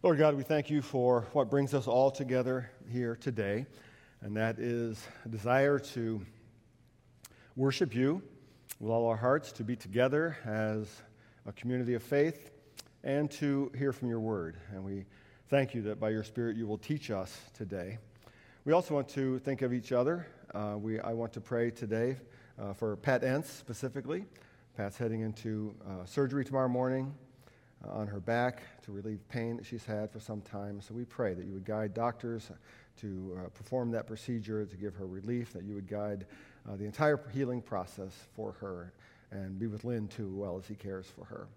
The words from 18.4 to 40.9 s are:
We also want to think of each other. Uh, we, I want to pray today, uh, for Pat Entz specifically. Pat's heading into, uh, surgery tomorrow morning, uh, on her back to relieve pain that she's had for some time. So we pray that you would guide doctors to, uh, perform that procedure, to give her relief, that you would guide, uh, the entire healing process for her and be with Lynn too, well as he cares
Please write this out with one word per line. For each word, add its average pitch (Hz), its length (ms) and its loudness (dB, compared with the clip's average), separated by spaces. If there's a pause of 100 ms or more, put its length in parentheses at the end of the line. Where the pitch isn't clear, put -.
We 147 100 4
also 175 200 4
want 139 160 0
to 131 300 0
think 135 240 -2
of 123 100 2
each 120 180 -2
other. 147 360 4 (260)
Uh, 104 240 -2
we, 110 220 -2
I 113 140 -2
want 113 200 -2
to 110 80 -8
pray 117 300 2
today, 117 460 0 (420)
uh, 101 140 -4
for 107 220 -2
Pat 127 260 4
Entz 135 240 2
specifically. 135 800 -6 (500)
Pat's 101 220 -4
heading 113 240 0
into, 107 540 -4 (120)
uh, 92 180 -8
surgery 139 380 2
tomorrow 131 240 2
morning, 131 460 0 (720)
uh, 98 60 -8
on 107 160 -4
her 101 120 -6
back 120 440 2 (180)
to - 100 -16
relieve 101 280 -6 (100)
pain 117 280 -2
that 98 100 -10
she's 117 180 -8
had 107 240 -2
for 110 100 -14
some 107 220 -8
time. 101 400 -8
So 107 140 -14
we 120 100 -6
pray 110 300 0
that 90 100 -8
you 95 80 -8
would 95 120 -8
guide 107 280 -2
doctors 117 560 -2 (520)
to, 95 360 -6
uh, 90 120 -8
perform 120 420 -2
that 113 160 -2
procedure, 110 580 -4
to 98 100 -12
give 95 200 -6
her 95 100 -8
relief, 107 480 -4
that 92 120 -8
you 101 100 -6
would 98 120 -8
guide, 104 380 -4 (420)
uh, 104 100 -10
the 104 80 -6
entire 147 340 4 (120)
healing 123 300 0
process 95 640 -8 (100)
for 104 180 -6
her 90 380 -10 (380)
and 95 300 -6
be 113 80 0
with 104 160 -6
Lynn 117 240 -2
too, 98 260 -6
well 95 240 -4
as 95 80 -8
he 104 80 -10
cares 95 320 -8 (100)